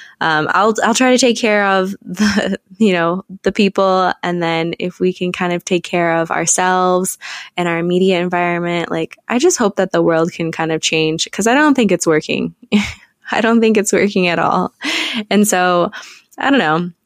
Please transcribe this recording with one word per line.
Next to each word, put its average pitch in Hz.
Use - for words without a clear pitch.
Um, 156
I'll, 208
I'll 220
try 254
to 254
take 240
care 208
of 190
the, 196
<laughs> 190
you 208
know, 175
the 196
people. 190
And 175
then 165
if 180
we 185
can 180
kind 180
of 175
take 175
care 170
of 165
ourselves 185
and 175
our 170
immediate 180
environment, 175
like, 165
I 233
just 349
hope 202
that 190
the 170
world 165
can 165
kind 160
of 160
change, 160
'cause 196
I 233
don't 294
think 226
it's 175
working. 156
<laughs> -
I -
don't 226
think 220
it's 202
working 190
at 170
all. 180
And 202
so, 180
I -
don't 277
know. 170